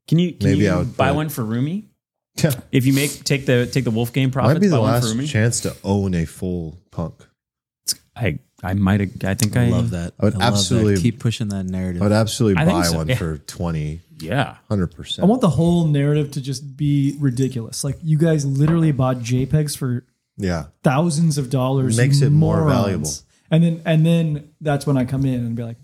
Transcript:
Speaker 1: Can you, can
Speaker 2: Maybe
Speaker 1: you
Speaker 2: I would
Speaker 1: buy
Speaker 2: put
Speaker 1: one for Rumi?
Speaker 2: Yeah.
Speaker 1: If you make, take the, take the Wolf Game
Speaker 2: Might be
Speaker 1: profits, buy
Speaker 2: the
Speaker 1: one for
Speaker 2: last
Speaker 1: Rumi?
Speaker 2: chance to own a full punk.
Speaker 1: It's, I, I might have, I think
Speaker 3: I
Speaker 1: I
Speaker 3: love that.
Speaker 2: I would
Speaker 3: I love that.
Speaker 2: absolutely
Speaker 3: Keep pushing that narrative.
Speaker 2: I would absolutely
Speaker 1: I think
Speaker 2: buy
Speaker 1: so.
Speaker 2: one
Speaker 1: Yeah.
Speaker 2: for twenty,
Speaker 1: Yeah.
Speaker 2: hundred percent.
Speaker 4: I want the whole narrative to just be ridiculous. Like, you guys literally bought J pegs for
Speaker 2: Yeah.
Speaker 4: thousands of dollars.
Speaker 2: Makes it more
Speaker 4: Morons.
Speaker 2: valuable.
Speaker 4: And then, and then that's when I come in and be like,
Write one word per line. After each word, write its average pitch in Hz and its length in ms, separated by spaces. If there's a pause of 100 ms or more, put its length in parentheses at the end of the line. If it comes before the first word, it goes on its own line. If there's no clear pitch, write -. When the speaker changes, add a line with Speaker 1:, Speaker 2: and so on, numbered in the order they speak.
Speaker 1:
Can 160 120
you, 175 140
can 101 180
Speaker 2:
Maybe 98 140
Speaker 1:
you 98 60
Speaker 2:
I 92 80
would 107 180
Speaker 1:
buy 131 120
Speaker 2:
put 143 80
Speaker 1:
one 156 120
for 135 160
Rumi? 139 440 (540)
Speaker 2:
Yeah. 160 100 (200)
Speaker 1:
If 131 140
you 135 80
make, 143 300
take 139 200
the, 123 220
take 123 180
the 120 60
Wolf 117 220
Game 131 160
Speaker 2:
Might 131 320
be - 0
Speaker 1:
profits, - 0
buy 202 80
Speaker 2:
the 151 120
Speaker 1:
one 110 200
for 123 60
Speaker 2:
last 110 60
Speaker 1:
Rumi? 127 140
Speaker 2:
chance 117 360
to - 220
own 98 300
a 82 100
full 87 560 (120)
punk. - 340 (560)
Speaker 1:
It's, - 120 (200)
I, 87 240 (240)
I 92 120
might 101 260
have, 98 100 (140)
I 92 100
think 104 220
Speaker 3:
I 120 100
Speaker 1:
I - 40
Speaker 3:
love 90 200
that. 87 280
Speaker 2:
I - 60
would 107 100
Speaker 3:
I 101 40
love 101 80
that. 120 60
Speaker 2:
absolutely 101 500
Speaker 3:
Keep 113 160
pushing 113 300
that 98 160
narrative. 92 360
Speaker 2:
I 98 60
would 104 60
absolutely 107 500
Speaker 1:
I - 20
think 90 140
Speaker 2:
buy 87 80
Speaker 1:
so. 85 100
Speaker 2:
one 80 120
Speaker 1:
Yeah. 123 80
Speaker 2:
for 80 220
twenty, 80 640 (180)
Speaker 1:
Yeah. 80 380 (120)
Speaker 2:
hundred 95 200
percent. - 360
Speaker 4:
I 175 40
want 247 140
the 175 80
whole 170 360
narrative 147 460
to 151 80
just 135 360
be 143 440
ridiculous. 131 640
Like, 139 180
you 156 160
guys 156 280
literally 156 460
bought 127 280
J 127 260
pegs 147 300
for 123 280 (340)
Speaker 2:
Yeah. 87 260 (180)
Speaker 4:
thousands 156 560
of 131 120
dollars. 131 480
Speaker 2:
Makes 139 240
it - 80
more 107 320
Speaker 4:
Morons. 156 120
Speaker 2:
valuable. 90 360 (400)
Speaker 4:
And 165 120
then, 165 220
and 160 220
then 160 440 (120)
that's 151 240
when 143 100
I 127 80
come 135 220
in 131 140
and 117 140
be 117 80
like, 117 220